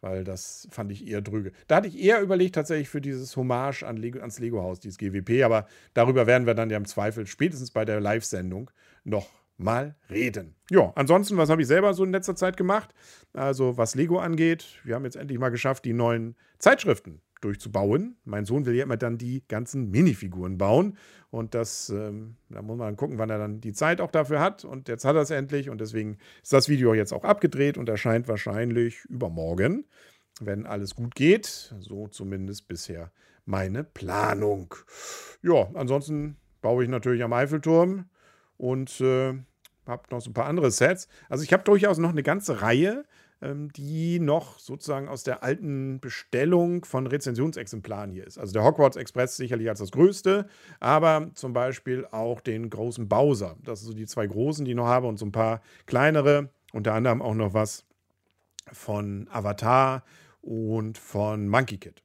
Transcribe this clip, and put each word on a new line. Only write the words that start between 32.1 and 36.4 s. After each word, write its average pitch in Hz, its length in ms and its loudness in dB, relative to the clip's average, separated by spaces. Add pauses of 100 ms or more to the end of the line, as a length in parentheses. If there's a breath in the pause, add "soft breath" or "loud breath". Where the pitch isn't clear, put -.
bisher 85 440 -12 (320 soft breath)
meine 95 400 -4
Planung. 104 920 -2 (680 loud breath)
Ja, 156 320 4
ansonsten 147 600 -4 (260)